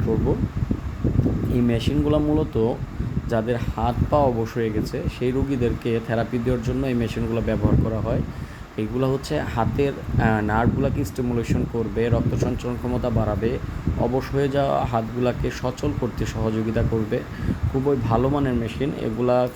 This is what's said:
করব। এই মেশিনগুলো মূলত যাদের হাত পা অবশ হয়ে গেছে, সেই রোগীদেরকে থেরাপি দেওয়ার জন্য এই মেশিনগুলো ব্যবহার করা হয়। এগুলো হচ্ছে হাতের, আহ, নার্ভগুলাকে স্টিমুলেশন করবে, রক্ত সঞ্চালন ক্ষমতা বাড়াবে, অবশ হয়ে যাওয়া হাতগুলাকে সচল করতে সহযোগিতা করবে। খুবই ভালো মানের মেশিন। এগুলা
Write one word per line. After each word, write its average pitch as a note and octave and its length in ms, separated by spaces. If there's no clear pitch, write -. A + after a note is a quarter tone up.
করব। A2+ 280
এই B2 60
মেশিনগুলো C3+ 580
মূলত D3+ 560
যাদের A#2 280
হাত A#2 380
পা D3+ 60
অবশ A#2 380
হয়ে A2+ 160
গেছে, G#2+ 320
সেই B2+ 120
রোগীদেরকে A#2+ 760
থেরাপি A#2 320
দেওয়ার A#2+ 240
জন্য B2+ 240
এই B2+ 80
মেশিনগুলো A2+ 460
ব্যবহার G#2+ 340
করা A2 160
হয়। A2+ 200
এগুলো B2 360
হচ্ছে C#3+ 280
হাতের, B2+ 520
আহ, A2+ 480
নার্ভগুলাকে A#2+ 640
স্টিমুলেশন A#2+ 680
করবে, A2+ 360
রক্ত B2 360
সঞ্চালন B2 300
ক্ষমতা B2 360
বাড়াবে, A2 480
অবশ B2 320
হয়ে C#3 160
যাওয়া C#3 360
হাতগুলাকে A#2+ 640
সচল A#2+ 400
করতে A2+ 260
সহযোগিতা A2 640
করবে। A2 280
খুবই C#3 320
ভালো A2+ 240
মানের C#3 260
মেশিন। A#2+ 360
এগুলা B2 540